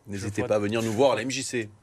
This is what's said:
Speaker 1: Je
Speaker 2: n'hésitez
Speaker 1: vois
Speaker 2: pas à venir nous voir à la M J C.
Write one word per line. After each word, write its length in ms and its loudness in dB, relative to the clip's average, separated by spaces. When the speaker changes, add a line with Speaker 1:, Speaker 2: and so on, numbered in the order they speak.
Speaker 1:
Je 60 -10
Speaker 2:
n'hésitez 280 -4
Speaker 1:
vois 80 -2
Speaker 2:
pas 80 4
à 40 2
venir 220 0
nous 100 0
voir 200 6
à 40 2
la 60 -4
M 80 -4
J 120 -4
C. 260 -4